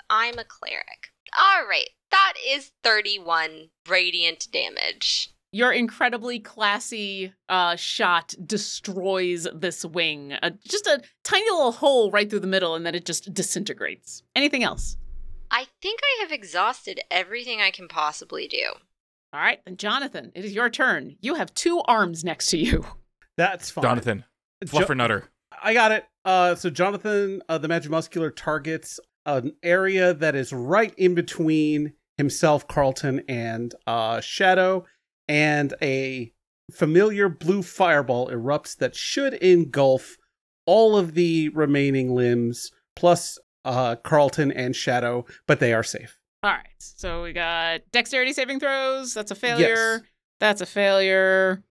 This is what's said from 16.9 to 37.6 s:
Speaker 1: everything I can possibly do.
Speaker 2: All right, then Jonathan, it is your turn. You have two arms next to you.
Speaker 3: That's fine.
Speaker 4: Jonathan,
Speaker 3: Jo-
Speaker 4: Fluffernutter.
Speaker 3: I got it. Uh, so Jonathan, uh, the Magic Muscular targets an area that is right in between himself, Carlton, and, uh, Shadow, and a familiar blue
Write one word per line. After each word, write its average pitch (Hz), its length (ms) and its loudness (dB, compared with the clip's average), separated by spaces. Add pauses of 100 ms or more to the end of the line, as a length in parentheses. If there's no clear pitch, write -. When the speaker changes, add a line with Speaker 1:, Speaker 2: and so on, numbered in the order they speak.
Speaker 1:
everything 214 500 -4
I 190 120 2
can 185 160 -18
possibly 156 580 -6
do. - 280 -6 (580)
Speaker 2:
All 147 80 -8
right, 208 240 -2
then 185 120 -16
Jonathan, 208 600 -6
it 185 80 -10
is 208 80 -10
your 233 180 0
turn. 233 500 -2
You 262 140 -4
have - 180 -6
two 339 340 0
arms 175 360 2
next 170 280 -4
to 180 60 0
you. 156 300 0 (500)
Speaker 3:
That's 180 340 -2
fine. 156 120 -10
Speaker 4:
Jonathan, 120 420 0 (400)
Speaker 3:
Jo- 143 140 0
Speaker 4:
Fluffernutter. 123 460 2 (360)
Speaker 3:
I 220 140 0
got 226 160 6
it. 214 140 0 (200)
Uh, 180 300 4
so 175 160 -4
Jonathan, 196 800 0
uh, 160 100 0
the 151 100 -4
Magic 156 220 -2
Muscular 160 400 -2
targets 156 720 -6 (260)
an 135 260 -2 (120)
area 185 500 4
that 147 220 0
is 131 160 -4
right 170 440 0
in 180 200 4
between 156 760 0 (260)
himself, 143 500 2
Carlton, 135 600 0
and, 117 460 -6 (140)
uh, 113 320 0
Shadow, 185 640 2 (440)
and 147 520 2
a 135 520 -2 (400)
familiar 202 560 4
blue 180 340 -2